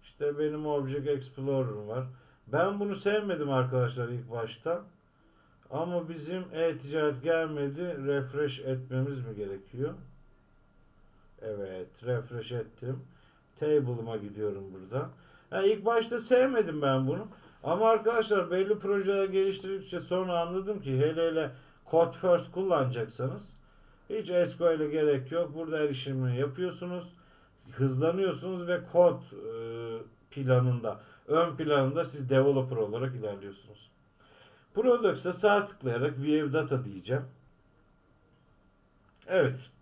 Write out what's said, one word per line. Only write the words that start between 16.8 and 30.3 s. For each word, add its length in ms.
ben 260
bunu. 200
Ama 260
arkadaşlar 640
belli 280
projeler 500
geliştirdikçe 680
sonra 400
anladım 420
ki 160
hele 300
hele 240
Code 260
First 340
kullanacaksanız 1080
hiç 180
S 300
Q 220
L'e 80
gerek 440
yok. 240
Burada 240
erişimini 600
yapıyorsunuz. 760
Hızlanıyorsunuz 960
ve 240
kod, 300
e, 760